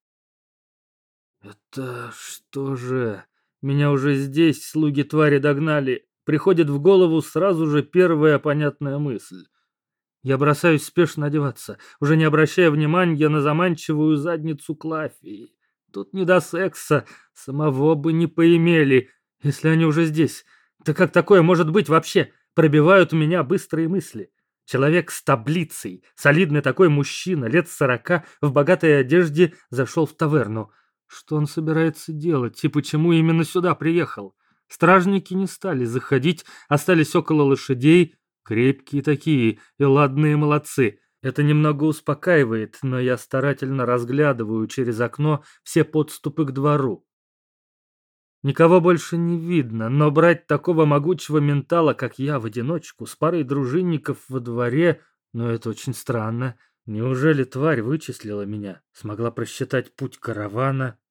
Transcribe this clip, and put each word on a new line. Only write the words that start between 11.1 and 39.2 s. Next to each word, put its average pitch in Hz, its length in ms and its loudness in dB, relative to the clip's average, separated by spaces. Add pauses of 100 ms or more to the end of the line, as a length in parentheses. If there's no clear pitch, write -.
одеваться, 143 520 -6 (200)
уже 147 180 2
не 160 60 4
обращая 156 480 4
внимания 151 580 2
на 151 120 0
заманчивую 156 760 0
задницу 156 600 -6
Клафии. 147 720 -10 (440)
Тут - 220 -12
не 190 100 -2
до 180 140 4
секса, 170 680 -4 (280)
самого 147 640 -2
бы 156 160 -2
не 160 160 0
поимели, 165 840 4 (320)
если 143 240 -2
они 160 180 4
уже 160 200 2
здесь. 160 400 -2 (400)
Да 151 100 0
как 185 160 2
такое 175 320 6
может 165 300 2
быть 185 160 2
вообще? 160 420 0 (240)
Пробивают 160 560 4
меня 160 320 0
быстрые 160 460 -4
мысли. 160 420 -8 (340)
Человек 151 460 0
с - 140 -14
таблицей, 139 800 -4 (100)
солидный 147 460 2
такой 139 280 2
мужчина, 147 580 -2
лет 160 220 0
сорока, 147 560 -2 (160)
в 147 120 0
богатой 147 480 2
одежде 160 540 2 (160)
зашёл 131 360 -2
в - 100 -14
таверну. 113 540 -2 (380)
Что - 260 -12
он 151 120 0
собирается 160 640 -4
делать 147 500 -4
и 156 60 0
почему 151 440 0
именно 165 320 4
сюда 175 300 -2
приехал? 151 600 -4 (320)
Стражники 185 680 2
не 190 140 -2
стали 151 360 -6
заходить, 127 600 -2 (220)
остались 156 480 2
около 156 260 2
лошадей, 139 720 2 (300)
крепкие 135 580 -2
такие 139 560 0 (200)